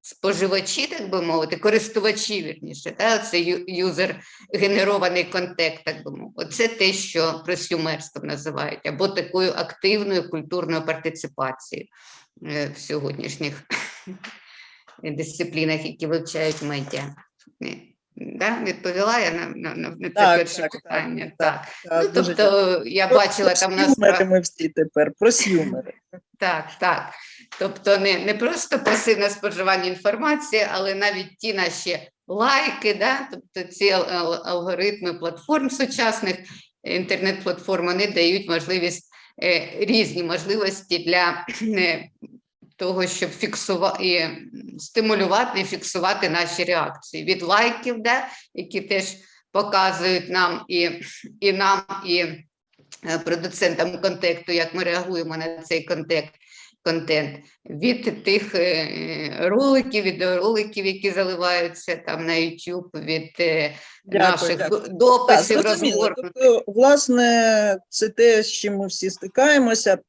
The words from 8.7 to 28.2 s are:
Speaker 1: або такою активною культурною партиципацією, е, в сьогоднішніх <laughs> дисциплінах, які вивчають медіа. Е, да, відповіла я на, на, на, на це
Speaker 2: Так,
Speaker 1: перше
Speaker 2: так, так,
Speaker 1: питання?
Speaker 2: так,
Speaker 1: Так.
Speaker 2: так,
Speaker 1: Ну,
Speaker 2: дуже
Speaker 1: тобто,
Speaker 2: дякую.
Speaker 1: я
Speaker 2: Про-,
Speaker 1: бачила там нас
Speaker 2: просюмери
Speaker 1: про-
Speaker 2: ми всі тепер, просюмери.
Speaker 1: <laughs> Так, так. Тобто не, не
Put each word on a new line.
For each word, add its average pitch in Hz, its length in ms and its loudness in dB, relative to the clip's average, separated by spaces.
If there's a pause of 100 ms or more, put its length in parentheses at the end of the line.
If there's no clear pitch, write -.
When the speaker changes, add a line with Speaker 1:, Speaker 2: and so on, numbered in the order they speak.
Speaker 1:
або 151 220 0
такою 185 480 0
активною 196 720 0
культурною 160 560 -4
партиципацією, 160 1000 -8 (580)
е, 147 300 -4
в - 20 -18
сьогоднішніх 143 880 -8
<laughs> - 1400 -14
дисциплінах, 156 840 -4
які - 200 -8
вивчають 156 560 -4
медіа. 143 520 -6 (500)
Е, - 120 -10 (400)
да, - 480 -4
відповіла 196 540 -2
я 190 120 0
на, 170 160 -6 (100)
на, - 180 -10
на, 160 140 -6 (100)
на 180 100 -8
це 175 60 -12
Speaker 2:
Так, 185 240 8
Speaker 1:
перше 170 240 0
Speaker 2:
так, 156 80 -2
так, - 120 -14
Speaker 1:
питання? 160 560 -6
Speaker 2:
так, 156 240 2
Speaker 1:
Так. - 40 -16 (240)
Speaker 2:
так, 165 140 2
Speaker 1:
Ну, 160 40 2 (140)
Speaker 2:
дуже 175 120 0
Speaker 1:
тобто, 196 360 6
Speaker 2:
дякую. 165 220 -2
Speaker 1:
я 190 160 2
Speaker 2:
Про-, 254 100 8
Speaker 1:
бачила 190 360 4
там 185 220 2
нас 294 100 4
Speaker 2:
просюмери 202 300 6
Speaker 1:
про- 190 100 4
Speaker 2:
ми 185 140 4
всі 170 280 -4
тепер, 151 500 0
просюмери. 190 720 2 (200)
Speaker 1:
<laughs> 180 100 -20 (180)
Так, 170 280 -2 (120)
так. 175 320 0 (460)
Тобто 196 400 2
не, 190 200 2
не 196 160 0